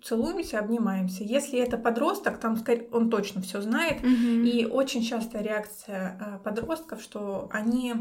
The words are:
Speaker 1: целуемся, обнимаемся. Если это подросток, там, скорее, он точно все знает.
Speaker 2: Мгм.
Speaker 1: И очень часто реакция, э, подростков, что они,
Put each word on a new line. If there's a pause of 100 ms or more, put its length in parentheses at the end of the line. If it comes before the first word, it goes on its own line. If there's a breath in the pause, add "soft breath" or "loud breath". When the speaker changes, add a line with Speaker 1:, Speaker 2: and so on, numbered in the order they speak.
Speaker 1:
целуемся,
обнимаемся.
Если
это
подросток,
там,
скорее,
он
точно
все
знает.
Speaker 2:
Мгм.
Speaker 1:
И
очень
часто
реакция,
э,
подростков,
что
они,